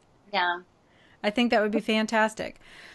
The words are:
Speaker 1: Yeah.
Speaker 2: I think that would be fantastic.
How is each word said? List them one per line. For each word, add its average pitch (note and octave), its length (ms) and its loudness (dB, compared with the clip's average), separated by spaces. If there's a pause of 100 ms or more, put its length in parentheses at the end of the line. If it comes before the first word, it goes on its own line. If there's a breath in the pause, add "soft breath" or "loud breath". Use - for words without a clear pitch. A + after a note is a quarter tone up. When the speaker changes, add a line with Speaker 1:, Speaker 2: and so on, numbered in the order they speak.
(320)
Speaker 1:
Yeah. F3+ 280 0 (640 soft breath)
Speaker 2:
I G#3 80 0
think A#3+ 220 0
that G#3+ 100 4
would G#3+ 80 0
be G#3+ 100 0
fantastic. A3 800 -2 (340 loud breath)